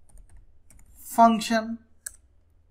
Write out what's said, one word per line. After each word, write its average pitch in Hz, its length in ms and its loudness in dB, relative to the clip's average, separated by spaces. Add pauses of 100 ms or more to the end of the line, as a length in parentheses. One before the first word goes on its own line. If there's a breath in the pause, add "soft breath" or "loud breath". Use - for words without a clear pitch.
(1080)
function 226 600 2 (1040)